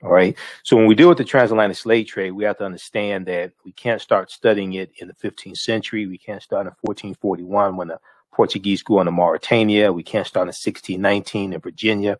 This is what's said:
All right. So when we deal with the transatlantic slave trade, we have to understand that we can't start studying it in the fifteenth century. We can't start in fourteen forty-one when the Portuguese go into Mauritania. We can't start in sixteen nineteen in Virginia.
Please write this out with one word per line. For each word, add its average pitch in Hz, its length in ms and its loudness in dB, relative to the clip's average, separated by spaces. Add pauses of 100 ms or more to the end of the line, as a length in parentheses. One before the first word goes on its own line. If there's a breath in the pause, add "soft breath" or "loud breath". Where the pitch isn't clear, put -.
All 90 80 -6
right. 90 260 4 (280 loud breath)
So - 120 2
when 113 100 8
we 110 100 8
deal 160 140 8
with 170 80 6
the 135 60 -2
transatlantic 110 540 2
slave 113 280 0
trade, 95 260 -8
we 98 120 -8
have 104 140 -2
to 101 80 -6
understand 98 600 -6
that 90 260 -6 (120)
we 95 80 -20
can't 113 300 -4
start - 300 0
studying 101 420 0
it 95 240 -8
in 90 100 -18
the - 60 -20
fifteenth - 440 -12
century. 107 480 -6
We 90 120 -12
can't 101 240 -14
start 98 260 -6
in 90 60 -18 (120)
fourteen 101 300 -8
forty-one 95 600 -2
when 90 120 -8
the 82 120 -10 (320 soft breath)
Portuguese 98 500 0
go 101 180 2
into 87 120 0
Mauritania. 104 800 2
We 85 120 -4
can't 98 220 -4
start 92 220 -2
in 85 60 -12
sixteen - 480 -8
nineteen 101 500 -2
in 80 80 -8
Virginia. 101 600 -2